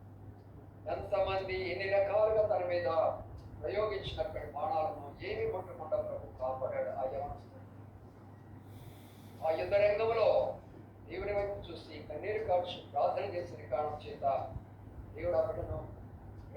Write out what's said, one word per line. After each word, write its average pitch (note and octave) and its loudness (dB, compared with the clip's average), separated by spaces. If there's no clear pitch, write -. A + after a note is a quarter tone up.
ఎంతమంది F#3+ 2
ఎన్ని F#3+ 0
రకాలుగా G3+ 6
తన F3+ 2
మీద F3 2
ప్రయోగించినటువంటి F3+ 0
బాణాలను D3+ 0
ఏమీ - 0
ముట్టకుండా - -2
ప్రభు - -4
కాపాడాడు - 0
ఆ - -2
యవనస్తుడిని. - -4
ఆ D#3+ 4
యుద్ధ F3+ 2
రంగంలో G#3+ 6
దేవుని G3 -2
వైపు G3+ 0
చూసి D#3 -10
కన్నీరు G#3 -2
కార్చి - 2
ప్రార్థన F3+ 2
చేసిన F3 -6
కారణం D3+ 0
చేత C#3 0
దేవుడు E3 0
ఆ D#3+ 4
బిడ్డను - -4